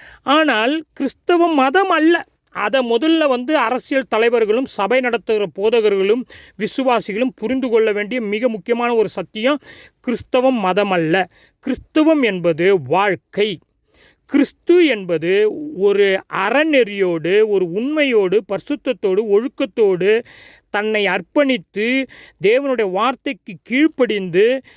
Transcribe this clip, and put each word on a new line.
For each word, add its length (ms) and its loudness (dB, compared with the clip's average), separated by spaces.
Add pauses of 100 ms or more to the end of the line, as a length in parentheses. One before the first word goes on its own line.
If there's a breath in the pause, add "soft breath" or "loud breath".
(240 loud breath)
ஆனால் 720 0
கிறிஸ்தவம் 640 0
மதம் 340 2
அல்ல. 360 2 (240)
அதை 460 -2
முதல்ல 320 2
வந்து 300 -2
அரசியல் 520 -2
தலைவர்களும் 560 0
சபை 340 -2
நடத்துகிற 560 -2
போதகர்களும் 680 0 (340 loud breath)
விசுவாசிகளும் 760 -2
புரிந்து 340 -4
கொள்ள 220 2
வேண்டிய 300 -6
மிக 280 -2
முக்கியமான 460 -4
ஒரு 120 0
சத்தியம், 520 -4 (400 loud breath)
கிறிஸ்தவம் 600 0
மதம் 320 0
அல்ல. 380 0 (300 soft breath)
கிறிஸ்தவம் 640 0
என்பது 600 0
வாழ்க்கை. 760 -2 (680 soft breath)
கிறிஸ்து 600 2
என்பது 680 0 (240)
ஒரு 480 2 (100)
அறநெறியோடு, 1120 2
ஒரு 240 0
உண்மையோடு, 760 0
பரிசுத்தத்தோடு, 800 -4
ஒழுக்கத்தோடு 960 0 (460 loud breath)
தன்னை 360 -2
அர்ப்பணித்து, 1000 -2 (360 loud breath)
தேவனுடைய 480 0
வார்த்தைக்கு 720 -4
கீழ்ப்படிந்து, 1000 0 (160 soft breath)